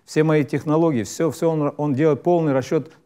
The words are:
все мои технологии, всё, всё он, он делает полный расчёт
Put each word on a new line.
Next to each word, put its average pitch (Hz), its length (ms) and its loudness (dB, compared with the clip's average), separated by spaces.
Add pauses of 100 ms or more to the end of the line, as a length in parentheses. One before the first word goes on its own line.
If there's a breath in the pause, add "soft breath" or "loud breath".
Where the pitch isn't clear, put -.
все - 180 0
мои 156 220 2
технологии, 151 600 0
всё, 160 260 -4
всё 165 200 -2
он, 151 260 -2
он 147 180 -2
делает 147 280 2
полный 170 300 2
расчёт 131 400 -2 (140 soft breath)